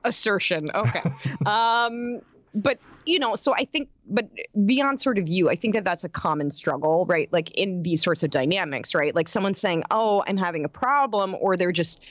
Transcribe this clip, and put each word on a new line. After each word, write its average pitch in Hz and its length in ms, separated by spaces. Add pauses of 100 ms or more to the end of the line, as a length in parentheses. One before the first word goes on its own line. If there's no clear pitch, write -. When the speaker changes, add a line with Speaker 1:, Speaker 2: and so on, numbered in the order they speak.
Speaker 1:
assertion. 196 720
Okay. 170 320
Speaker 2:
<laughs> - 40 (360)
Speaker 1:
Um, 233 760 (340)
but, 240 240 (260)
you 349 140
know, 233 180
so 262 180
I 262 120
think, 311 220 (180)
but 208 200 (400)
beyond 269 360
sort 247 160
of 170 100
you, 170 220
I 123 40
think 208 200
that 214 100
that's 175 180
a 180 60
common 151 420
struggle, 156 560
right? 170 260
Like, 165 200
in 180 300
these 165 200
sorts 165 200
of 151 80
dynamics, 147 640
right? 147 200
Like, 170 140
someone 196 260
saying, 175 360
"Oh, 214 360
I'm 202 120
having 170 260
a 143 40
problem," 226 720
or 185 180
they're 180 160
just 165 280 (100)